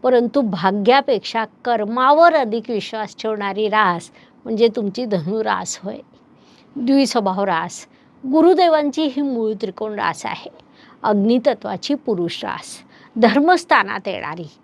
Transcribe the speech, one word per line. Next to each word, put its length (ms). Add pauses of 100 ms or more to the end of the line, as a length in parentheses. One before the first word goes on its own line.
परंतु 380
भाग्यापेक्षा 1040
कर्मावर 880
अधिक 360
विश्वास 460
ठेवणारी 520
रास 420 (340)
म्हणजे 320
तुमची 280
धनु 400
रास 380
होय. 140 (800)
द्विस्वभाव 680
रास, 420 (460)
गुरुदेवांची 680
ही 200
मूळ 300
त्रिकोण 460
रास 280
आहे. 240 (520)
अग्नितत्वाची 920
पुरुष 500
रास, 340 (380)
धर्मस्थानात 920
येणारी 420 (140)